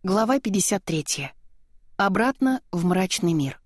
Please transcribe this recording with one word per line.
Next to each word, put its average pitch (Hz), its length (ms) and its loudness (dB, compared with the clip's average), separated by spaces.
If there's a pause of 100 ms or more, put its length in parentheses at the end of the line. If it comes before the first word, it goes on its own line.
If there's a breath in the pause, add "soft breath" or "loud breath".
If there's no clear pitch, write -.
Глава 220 320 2
пятьдесят 196 460 -2
третья. 147 480 -6 (640)
Обратно 247 640 2 (100)
в 175 140 -2
мрачный 180 480 2
мир. 139 340 -2